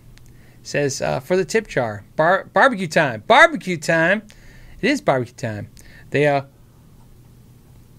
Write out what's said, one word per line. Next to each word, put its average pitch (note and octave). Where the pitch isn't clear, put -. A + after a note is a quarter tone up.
Says, C#3+
uh, D3
"For F3+
the F#3+
tip A3
jar, A2
bar-, F3
barbecue G3
time, C#3
barbecue B3
time." E3+
It A#3
is C#4+
barbecue C3
time. G#2+
They, C#3+
uh, C#3